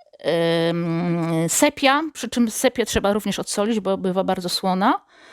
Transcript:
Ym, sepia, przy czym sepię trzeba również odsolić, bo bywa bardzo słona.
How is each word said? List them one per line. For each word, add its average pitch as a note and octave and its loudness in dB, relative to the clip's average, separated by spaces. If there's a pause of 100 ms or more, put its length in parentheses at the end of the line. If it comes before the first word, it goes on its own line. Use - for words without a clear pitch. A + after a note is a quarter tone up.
(680)
Ym, E3+ 0
sepia, D4 2 (120)
przy - -8
czym A#3 0
sepię B3 0
trzeba G3+ 0
również G3+ -2
odsolić, A3 -2
bo F#3+ -2
bywa F#3 -2
bardzo F3+ -2
słona. G3 0 (320)